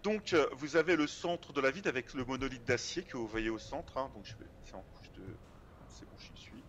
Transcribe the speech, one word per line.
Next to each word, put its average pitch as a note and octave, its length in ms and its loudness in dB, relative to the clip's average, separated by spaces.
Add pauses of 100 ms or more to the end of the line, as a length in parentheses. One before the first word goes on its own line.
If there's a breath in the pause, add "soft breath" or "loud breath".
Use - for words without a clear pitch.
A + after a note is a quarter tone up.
Donc, G#3 300 0
euh, D3 140 10 (100)
vous C#3+ 200 0
avez E3 200 8
le D3 100 6
centre E3+ 460 -2
de C#3 80 2
la C3+ 100 8
ville F#3+ 180 -4
avec B2+ 260 -2
le C3 100 -2
monolithe B2+ 400 -2
d'acier C3 380 2
que - 140 -8
vous A#2 100 -2
voyez A2+ 240 0
au A2 80 -2
centre, - 400 -6
hein. C3 160 -2
Donc G2+ 100 -14
je - 120 -12
vais - 100 -14 (180)
passer - 100 -14
en F#2+ 80 -10 (120)
couche - 180 -18
de, - 100 -14 (640)
c'est - 180 -16
bon, - 120 -18
j'y - 220 -16
suis. A#2+ 280 -16